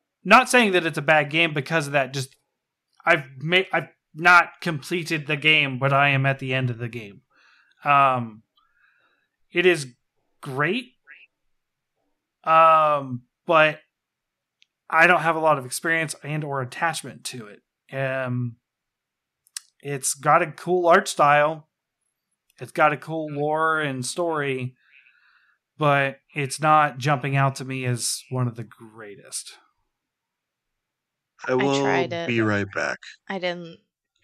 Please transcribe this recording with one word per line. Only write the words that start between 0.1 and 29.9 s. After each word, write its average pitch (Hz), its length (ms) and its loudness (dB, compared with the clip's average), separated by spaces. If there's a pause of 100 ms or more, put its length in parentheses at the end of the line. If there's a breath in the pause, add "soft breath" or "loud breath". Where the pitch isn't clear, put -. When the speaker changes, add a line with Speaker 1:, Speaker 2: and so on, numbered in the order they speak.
Speaker 1:
not 233 260 6
saying 233 220 4
that 175 140 2
it's 156 120 -4
a 156 40 -2
bad 147 280 4
game 160 240 0
because 156 320 -2
of 143 60 -10
that. 135 200 -2
Just 135 240 -8 (720)
I've 165 180 2 (140)
ma-, 170 240 0 (100)
I've 170 160 -4 (260)
not 170 460 4
completed 160 640 -6
the 151 100 -2
game, 143 420 2
but 135 140 0
I 139 180 4
am 135 160 0
at 139 140 -2
the 131 120 -6
end 131 180 -2
of 113 80 -8
the 120 100 -8
game. 107 340 -14 (600 soft breath)
Um, 127 600 0 (1080)
it 175 140 0
is 147 280 0 (460)
great, 156 520 -6 (1500 loud breath)
um, 156 840 4 (200)
but 156 360 4 (1080)
I 165 180 6
don't 175 140 6
have 160 160 0
a 160 40 -4
lot 156 180 2
of 127 80 -8
experience 160 560 -4
and 147 220 -6
or 139 180 -6
attachment 139 640 -6
to 117 240 -14
it. 104 120 -20 (340)
Um, 127 640 -4 (1200)
it's 139 340 -8
got 151 260 2
a 170 120 -4
cool 180 340 -2
art 190 220 6
style. 151 600 2 (880)
It's 127 140 -14
got 151 220 2
a - 20 -4
cool 156 340 -10
lore 156 500 -2
and 131 260 -4
story, 139 680 -4 (1000 soft breath)
but 143 440 0 (140)
it's 139 280 -6
not 156 340 4
jumping 139 400 -2
out 139 200 0
to 135 100 -12
me 131 180 -8
as 123 460 -6
one 127 180 -2
of 110 80 -10
the 117 80 -12
greatest. 107 920 -18 (1900)